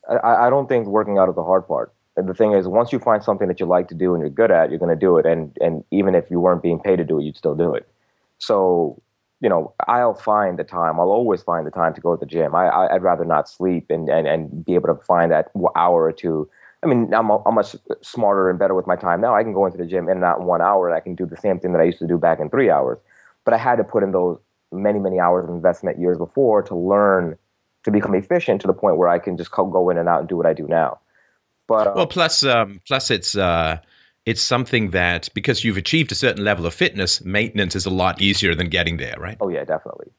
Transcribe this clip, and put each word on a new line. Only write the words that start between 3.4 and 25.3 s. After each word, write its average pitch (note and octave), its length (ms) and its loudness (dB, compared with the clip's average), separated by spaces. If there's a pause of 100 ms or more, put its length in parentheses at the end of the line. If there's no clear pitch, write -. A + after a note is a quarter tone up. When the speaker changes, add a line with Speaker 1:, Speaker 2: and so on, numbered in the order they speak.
Speaker 1:
that F2+ 100 -4
you F#2 80 -4
like F2+ 220 2
to E2+ 80 -14
do F2+ 180 0
and E2+ 60 -2
you're D2+ 100 -4
good F#2+ 220 2
at, D#2+ 180 4
you're E2 80 -6
gonna E2 160 0
do E2+ 240 4
it. D#2 80 4
And, E2 340 -2
and E2 300 -2
even F#2+ 240 2
if E2+ 160 0
you F2 80 -2
weren't F2 240 2
being E2+ 160 0
paid F#2+ 200 0
to E2+ 60 -2
do D#2 140 -2
it, D2 60 -4
you'd D2+ 120 -8
still D#2 200 -4
do E2 180 0
it. - 140 -8 (500)
So, F2+ 640 0 (380)
you A#2 80 0
know, E2+ 260 0 (140)
I'll A#2+ 260 2
find G#2 420 0
the E2+ 60 -6
time. E2 380 -2
I'll F2+ 100 4
always G#2+ 320 0
find E2+ 240 -2
the D2+ 60 -10
time E2 220 0
to - 60 -18
go E2+ 140 0
to D#2+ 60 -6
the - 40 -6
gym. D#2 300 -2
I, F2+ 140 2
I, F#2 260 2
I'd F#2 80 0
rather F2 220 0
not D#2+ 240 0
sleep F2+ 420 -4
and, D#2+ 180 -2
and, D#2 200 2
and D#2 360 -4
be F2 120 0
able E2 180 2
to - 100 -10
find E2+ 280 2
that D#2 220 0
w-, F2 200 0
hour E2+ 300 2
or D#2+ 80 0
two. D#2 360 -4 (340)
I E3+ 60 0
mean, A#2 260 0
I'm, A2 160 2
I'm G#2+ 240 2
much G#2+ 200 0 (280)
smarter G2+ 460 0
and F2+ 100 0
better F#2+ 160 0
with F#2 120 -2
my F2 100 0
time F2 240 0
now. A#2 140 2
I G#2 80 4
can A2 120 -4
go G2 120 2
into F2+ 120 -4
the F2 80 -6
gym E2+ 240 -4
in F#2 100 0
not F2 220 2
one F2 180 0
hour, F#2 260 2
and E2+ 80 0
I D#2+ 60 -2
can F2+ 160 -10
do F#2 100 -4
the E2 100 -12
same F#2+ 220 -2
thing F2+ 140 -4
that E2+ 80 2
I D#2+ 40 6
used E2+ 140 0
to E2+ 80 -8
do E2+ 120 0
back D#2+ 200 2
in D#2 120 -6
three B2 200 2
hours. C2 280 0 (460)
But - 100 2
I - 20 2
had A#2+ 200 2
to A2 80 0
put G#2 200 0
in F#2+ 80 -4
those F2+ 260 0 (320)
many, G2+ 300 -2
many F#2 180 -2
hours F2 260 2